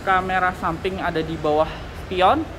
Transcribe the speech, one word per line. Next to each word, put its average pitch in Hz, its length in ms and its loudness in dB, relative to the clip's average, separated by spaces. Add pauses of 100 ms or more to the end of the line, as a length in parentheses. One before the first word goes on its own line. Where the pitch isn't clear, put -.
Kamera 185 560 2
samping 185 400 -4
ada 165 240 -2
di 160 160 -6
bawah 156 320 2 (320)
spion. 196 400 4 (160)